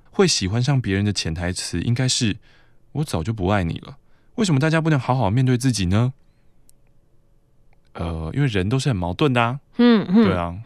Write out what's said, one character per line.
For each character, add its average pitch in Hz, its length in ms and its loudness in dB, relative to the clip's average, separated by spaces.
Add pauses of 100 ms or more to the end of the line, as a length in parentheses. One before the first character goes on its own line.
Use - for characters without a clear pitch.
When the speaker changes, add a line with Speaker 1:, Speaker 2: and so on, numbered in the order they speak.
(100)
Speaker 1:
会 190 180 4
喜 - 180 -2
欢 110 160 0
上 135 160 2
别 104 160 -2
人 98 80 2
的 104 80 0
潜 90 220 -4
台 87 180 -4
词 90 300 -6
应 117 140 0
该 127 120 -2
是 120 300 -2 (560)
“我 147 120 -4
早 82 180 -4
就 113 100 -4
不 101 140 -4
爱 98 180 2
你 80 140 -6
了”。 - 180 -18 (400)
为 220 80 0
什 185 80 2
么 131 80 2
大 160 80 2
家 160 140 0
不 160 80 0
能 147 100 2
好 127 140 0
好 120 160 0
面 127 160 2
对 127 100 2
自 123 160 0
己 98 140 -2
呢？ 113 260 2 (1800)
呃， 80 400 -6
因 139 80 0
为 147 60 2
人 101 200 -2
都 131 100 0
是 135 120 -2
很 113 60 0
矛 90 180 -4
盾 151 180 0
的 120 80 2
啊。 120 200 0 (160)
Speaker 2:
嗯， 233 320 6
嗯。 214 160 6
Speaker 1:
对 135 100 4
啊。 85 320 -4